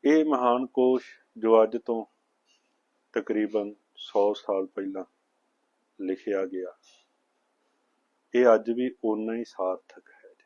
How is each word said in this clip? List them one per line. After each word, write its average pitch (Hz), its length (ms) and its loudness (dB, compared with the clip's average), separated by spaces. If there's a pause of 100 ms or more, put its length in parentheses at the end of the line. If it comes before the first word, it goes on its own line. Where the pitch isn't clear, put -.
ਇਹ 156 200 4
ਮਹਾਨ 127 420 0
ਕੋਸ਼ 127 380 0 (340)
ਜੋ 110 240 6
ਅੱਜ 110 220 0
ਤੋਂ 113 220 -4 (1040)
ਤਕਰੀਬਨ 104 640 -4 (220)
ਸੌ 104 360 0
ਸਾਲ 98 340 -4
ਪਹਿਲਾਂ 95 380 -10 (960)
ਲਿਖਿਆ 95 460 -4
ਗਿਆ, 90 260 -10 (1600)
ਇਹ 123 200 4
ਅੱਜ 110 160 -2
ਵੀ 123 240 -4 (100)
ਓਨਾ 110 300 -2
ਹੀ 117 100 -6
ਸਾਰਥਕ - 640 -8
ਹੈ। - 200 -20 (160)